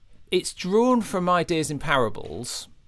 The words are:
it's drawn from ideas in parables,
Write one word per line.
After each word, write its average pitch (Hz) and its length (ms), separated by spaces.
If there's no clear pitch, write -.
it's 185 220
drawn 233 480
from 185 300
ideas 160 400
in 143 80
parables, 123 880